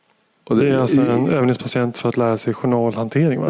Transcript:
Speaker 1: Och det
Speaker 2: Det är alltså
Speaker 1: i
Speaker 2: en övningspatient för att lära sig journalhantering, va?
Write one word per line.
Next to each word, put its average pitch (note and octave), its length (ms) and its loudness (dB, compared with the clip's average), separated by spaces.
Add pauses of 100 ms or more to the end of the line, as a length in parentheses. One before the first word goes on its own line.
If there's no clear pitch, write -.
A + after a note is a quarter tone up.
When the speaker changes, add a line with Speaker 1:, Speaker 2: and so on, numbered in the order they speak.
(440)
Speaker 1:
Och - 120 0
det C#3 100 2
Speaker 2:
Det C#3 80 2
är C3+ 40 2
alltså C3 240 2
Speaker 1:
i C#3 60 2
Speaker 2:
en A#2+ 220 0
övningspatient B2 680 -2
för A#2+ 100 -2
att A#2 80 -2
lära A#2 200 2
sig A2 180 -4
journalhantering, A#2+ 840 0
va? - 100 -2